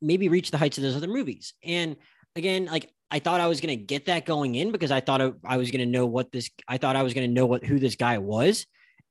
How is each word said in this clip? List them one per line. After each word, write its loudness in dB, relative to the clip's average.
maybe 2
reach 2
the 0
heights 0
of -6
those 0
other -4
movies. -6
And -4
again, -2
like, -4
I -2
thought 2
I 2
was 0
gonna -2
get -6
that 0
going 0
in -2
because -2
I 2
thought 2
I, 2
I -2
was 0
gonna -2
know 2
what -2
this, -8
I -4
thought 0
I 2
was 0
gonna -2
know 4
what, 2
who 2
this 0
guy 2
was. 2